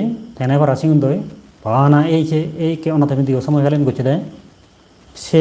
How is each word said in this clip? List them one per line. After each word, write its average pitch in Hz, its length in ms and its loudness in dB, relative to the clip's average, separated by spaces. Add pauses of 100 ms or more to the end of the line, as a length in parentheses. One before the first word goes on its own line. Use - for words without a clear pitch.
(340)
তাই 131 140 -6
না 131 80 2
এবার 143 140 4
আসি 131 180 -2
কিন্তু, 151 200 2 (560)
বানা 139 440 4
এই 160 160 2
যে, 156 160 -2 (180)
এই 165 180 -2
কে 160 160 -6
অনাথ 147 220 0
বিন্দু 135 180 0 (100)
সময় 147 220 0
ফেলেন 147 220 2
গেছে 127 180 -2
দে। 131 120 2 (1000)
সে - 260 0